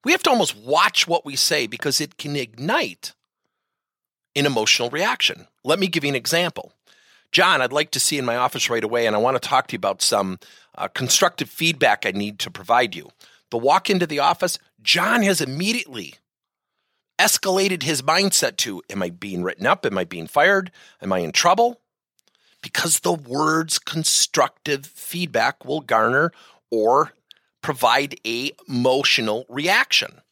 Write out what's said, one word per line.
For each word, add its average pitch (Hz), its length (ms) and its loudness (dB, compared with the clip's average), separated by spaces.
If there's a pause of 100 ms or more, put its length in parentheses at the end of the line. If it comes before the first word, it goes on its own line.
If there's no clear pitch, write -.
We 285 100 0
have 370 100 0
to - 80 2
almost 220 260 0
watch 147 500 0
what 165 200 -2
we 139 100 -8
say 143 300 0
because 127 340 -4
it 147 160 -8
can 147 180 -8
ignite 123 760 -4 (1200)
an 143 120 0
emotional 120 420 0
reaction. 185 580 -2 (160)
Let 156 160 2
me 190 100 0
give 165 160 -4
you 143 40 0
an 143 60 0
example. 165 580 -2 (600)
"John, 175 280 4
I'd 127 100 0
like 147 200 0
to 139 100 -4
see - 160 0
in 131 80 -4
my 117 120 0
office 123 340 -2
right 117 120 0
away, 117 240 0
and 107 80 2
I 104 40 2
want 123 160 2
to 120 120 -2
talk 131 200 0
to - 80 -10
you - 20 -6
about 98 240 -2
some, 98 380 0 (360)
uh, 98 140 -8
constructive - 640 0
feedback 139 560 0
I 98 60 0
need 101 260 -6
to - 120 -8
provide 117 440 0
you." - 160 -14 (400)
They'll 117 100 -4
walk 151 300 2
into 180 160 2
the 147 140 -4
office. 170 380 0 (220)
John 233 440 2
has 190 180 2
immediately 139 720 -6 (1040)
escalated 190 640 2
his 139 180 -2
mindset 156 560 2
to, 98 320 -6
"Am 101 140 -6
I 87 80 -2
being 90 320 -8
written 90 240 -4
up? - 180 2
Am 101 140 -2
I 90 60 -2
being 85 220 -10
fired? 185 460 2 (300)
Am 95 100 -4
I 92 60 0
in 82 140 -4
trouble?" 233 500 2 (800)
Because - 380 -2
the 175 120 -2
words 156 680 -2
constructive - 1080 -2
feedback 139 760 -4
will 143 200 -6
garner 127 500 2 (380)
or 113 420 4 (500)
provide 139 640 0
a 123 260 -6 (140)
emotional 127 800 0
reaction. 175 840 -2